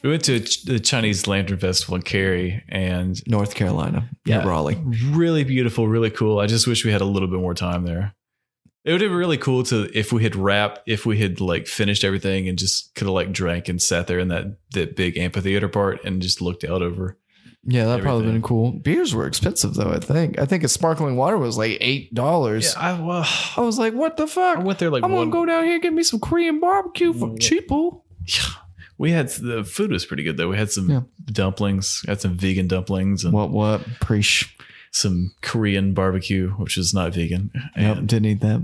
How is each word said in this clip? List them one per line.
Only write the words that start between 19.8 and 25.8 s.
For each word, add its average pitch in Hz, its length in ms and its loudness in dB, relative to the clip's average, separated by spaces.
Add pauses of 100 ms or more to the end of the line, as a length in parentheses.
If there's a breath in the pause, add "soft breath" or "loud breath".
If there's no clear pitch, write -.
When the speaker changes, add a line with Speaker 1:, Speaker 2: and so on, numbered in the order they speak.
Speaker 2:
I 80 80 0
think. 156 400 0
I 139 60 2
think 170 180 0
a 151 40 0
sparkling 156 480 0
water 165 220 2
was, 117 220 -2
like, 110 200 0
eight 135 360 0
dollars. 123 600 2
Speaker 1:
Yeah, 175 200 -2
I, 170 40 -4
well, 165 280 -2 (280 loud breath)
Speaker 2:
I - 60 0
was 233 160 0
like, 226 160 0
"What 320 240 -2
the 311 80 0
fuck?" 359 320 2
Speaker 1:
I 175 60 -2
went 190 160 -2
there, 170 100 2
like, 139 140 0
Speaker 2:
I'm 370 80 2
gonna 370 100 2
Speaker 1:
one 330 80 0
Speaker 2:
go 339 160 0
down 330 200 2
here 339 100 2
and 330 80 0